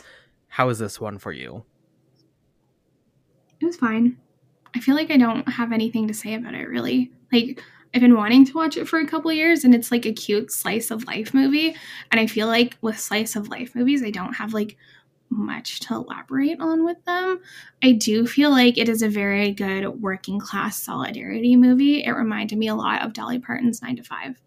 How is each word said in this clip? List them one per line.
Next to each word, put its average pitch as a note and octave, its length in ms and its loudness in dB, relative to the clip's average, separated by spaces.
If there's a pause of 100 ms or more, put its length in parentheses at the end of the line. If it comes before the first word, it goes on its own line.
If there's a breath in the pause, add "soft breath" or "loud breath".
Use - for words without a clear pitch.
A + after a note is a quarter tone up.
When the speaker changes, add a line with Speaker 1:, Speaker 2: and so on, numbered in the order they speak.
(480 soft breath)
Speaker 1:
How B2+ 200 0
is A#2 100 -4
this A2 220 -8
one G#2 180 -10
for F#2+ 140 -12
you? B1+ 320 -14 (2000)
Speaker 2:
It D4 40 -2
was E4+ 120 -2
fine. A#3 420 0 (560)
I B3 60 -4
feel C4+ 140 2
like D#4 160 -2
I D4+ 60 4
don't A#3+ 320 2
have A#3 240 -4
anything A3 360 -2
to G#3+ 60 -6
say G#3+ 200 -8
about A#3+ 200 -10
it, - 140 -10
really. B3 440 -2 (200)
Like, B3 300 0 (320 loud breath)
I've B3 60 2
been A#3+ 160 8
wanting A#3 300 8
to C4 80 -2
watch D#4+ 220 -2
it D4+ 120 -6
for E4 100 0
a D#4+ 80 -2
couple D#4+ 260 -4
years, D#4 320 2
and B3 100 8
it's, A#3 160 0
like, A#3 160 0
a A3 60 -2
cute G#3+ 380 -4
slice A3 400 -6
of A3+ 160 -10
life A3 280 -4
movie. D4 420 2 (340 loud breath)
And A3+ 100 4
I A3 60 4
feel A3 200 -2
like A#3 340 2
with A3 180 -4
slice G#3+ 380 -4
of G#3 120 -8
life - 260 -12
movies, B3+ 280 0
I G#3+ 80 -6
don't F#3+ 240 -8
have, G#3+ 200 -8
like, G#3+ 220 -4 (520 soft breath)
much - 520 -6
to - 140 -8
elaborate - 680 -4
on E4 240 0
with E4+ 200 -4
them. F4+ 360 -4 (420 loud breath)
I B3+ 100 8
do A3 340 0
feel C#4+ 240 2
like B3 280 6
it A#3 100 2
is A3+ 140 0
a A3 60 2
very G3+ 440 0
good G3 340 -4 (140)
working F#3+ 380 -6
class G3+ 440 -6
solidarity A3+ 760 0
movie. B3+ 480 6
It - 60 -4
reminded G#3+ 480 -4
me A3 100 -2
a G#3+ 60 -4
lot A3 280 -2
of A3+ 120 -6
Dolly A3+ 240 -6
Parton's A#3+ 440 -4
Nine A#3+ 140 -8
to A#3 60 -12
Five. - 440 -14